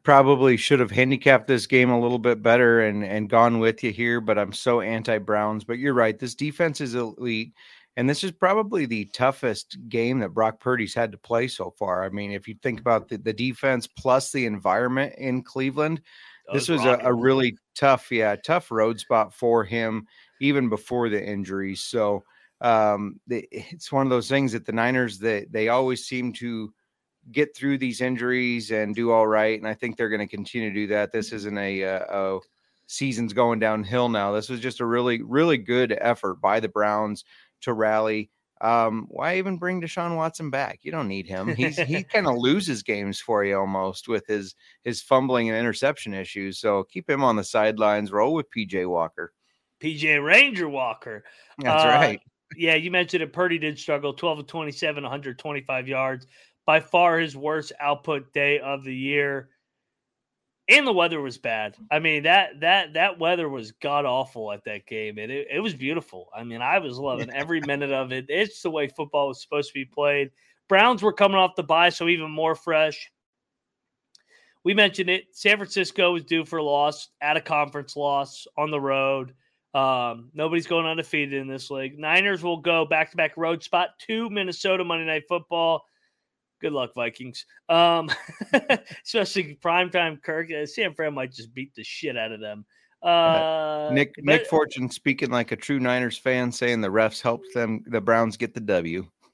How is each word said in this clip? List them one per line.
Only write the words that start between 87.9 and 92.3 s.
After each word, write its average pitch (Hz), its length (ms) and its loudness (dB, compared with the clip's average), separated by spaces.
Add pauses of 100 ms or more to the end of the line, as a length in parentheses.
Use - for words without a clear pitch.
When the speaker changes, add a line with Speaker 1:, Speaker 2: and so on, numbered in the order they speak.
Speaker 2:
<laughs> - 0 - (520)
especially 185 580 -2
primetime 175 580 0
Kirk. 165 300 -4
Uh, 151 160 -4
San 180 260 -4
Fran 151 220 -4
might 131 160 -6
just 117 240 -20
beat 131 220 -12
the 110 80 -14
shit 135 320 -8
out 113 160 -6